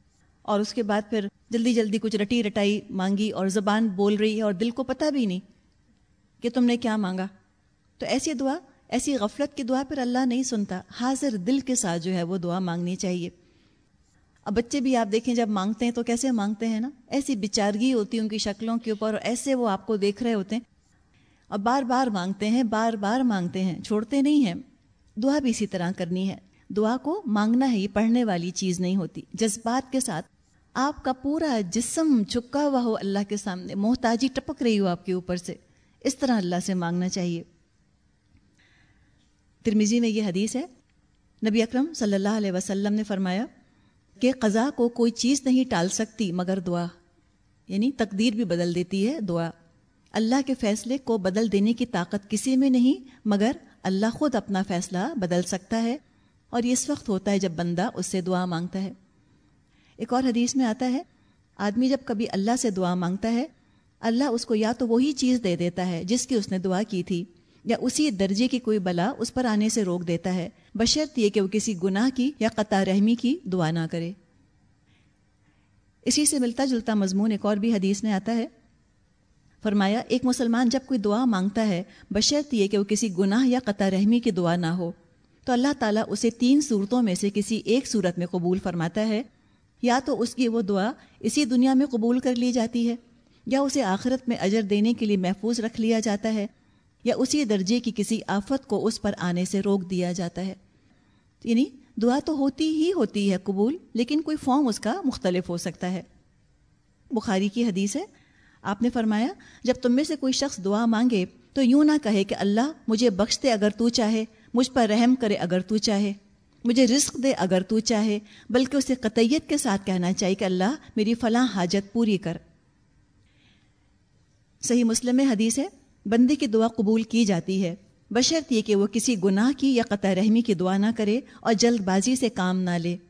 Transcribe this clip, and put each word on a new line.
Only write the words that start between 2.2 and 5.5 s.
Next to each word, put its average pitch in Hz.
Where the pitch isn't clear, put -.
رٹائی 202
مانگی 196
اور 190
زبان 208
بول 202
رہی 214
ہے 220
اور 208
دل 214
کو 247
پتہ 254
بھی 269
نہیں 185